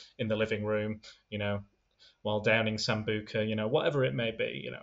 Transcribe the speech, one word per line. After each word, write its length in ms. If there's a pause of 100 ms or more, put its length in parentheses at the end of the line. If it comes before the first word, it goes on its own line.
(180)
in 120
the 80
living 280
room, 360 (280)
you 80
know, 240 (640)
while 160
downing 360
Sambuca, 720
you 80
know, 120
whatever 360
it 100
may 180
be, 320
you 80
know, 100